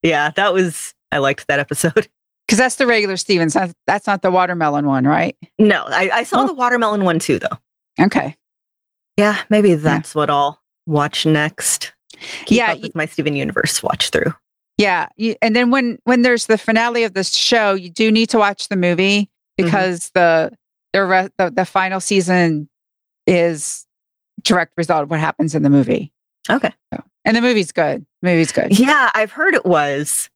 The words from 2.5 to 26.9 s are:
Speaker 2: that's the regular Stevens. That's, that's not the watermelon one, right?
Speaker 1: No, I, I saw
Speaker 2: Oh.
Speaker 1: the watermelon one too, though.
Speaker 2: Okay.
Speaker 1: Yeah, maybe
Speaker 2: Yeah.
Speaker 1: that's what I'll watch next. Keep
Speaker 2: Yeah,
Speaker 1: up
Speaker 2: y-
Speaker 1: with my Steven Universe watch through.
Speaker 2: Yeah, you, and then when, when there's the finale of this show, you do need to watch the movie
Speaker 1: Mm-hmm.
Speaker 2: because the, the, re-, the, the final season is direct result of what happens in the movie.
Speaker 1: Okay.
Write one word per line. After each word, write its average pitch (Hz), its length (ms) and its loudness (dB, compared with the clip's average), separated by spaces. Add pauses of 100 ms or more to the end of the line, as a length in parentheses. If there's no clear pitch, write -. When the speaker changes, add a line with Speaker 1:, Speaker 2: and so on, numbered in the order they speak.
Speaker 2:
that's 254 160 2
the 269 140 0
regular 208 280 0
Stevens. 170 380 0
That's, 180 180 -2 (140)
that's 196 220 -2
not 196 140 0
the 190 100 2
watermelon 165 540 0
one, 135 200 0
right? 160 300 0 (240)
Speaker 1:
No, 208 260 4
I, 185 260 -2
I 233 120 0
saw - 180 0
Speaker 2:
Oh. 269 60 2
Speaker 1:
the 359 60 -4
watermelon 233 500 0
one 165 160 2
too, 127 180 0
though. - 180 -8 (440)
Speaker 2:
Okay. - 360 0 (800)
Speaker 1:
Yeah, 202 320 0
maybe 208 220 4
Speaker 2:
Yeah. 170 60 4
Speaker 1:
that's 151 380 -2
what 151 140 0
I'll 143 320 -2 (280)
watch 147 360 -2
next. - 680 -2 (540)
Keep 226 120 4
Speaker 2:
Yeah, 220 140 0
Speaker 1:
up - 60 -6
Speaker 2:
y- - 40 -16
Speaker 1:
with - 140 -12
my 156 100 -4
Steven 147 300 -4
Universe - 460 -4
watch - 280 -2
through. - 240 -2 (420)
Speaker 2:
Yeah, 175 300 0 (100)
you, 220 240 -4
and 220 140 0
then 240 160 2
when, 247 340 0
when 247 180 2
there's 240 240 2
the 220 120 2
finale 233 460 0
of 190 100 -6
this 190 180 -4
show, 220 420 0
you 180 140 -8
do 220 220 0
need 220 200 2
to 233 80 2
watch 202 300 0
the 202 80 -4
movie 190 540 0 (300)
Speaker 1:
Mm-hmm. 185 60 2
Speaker 2:
because 180 480 -2
the, 165 360 4 (420)
the, 196 120 2
re-, 185 240 2 (100)
the, 180 120 0
the 180 140 -2
final 185 360 -2
season 175 680 0 (600)
is 170 580 -2 (560)
direct 180 340 0
result 160 280 0
of 143 60 -10
what 160 100 -2
happens 156 340 -2
in 156 80 0
the 143 80 2
movie. - 420 0 (380)
Speaker 1:
Okay. 226 220 -2 (200)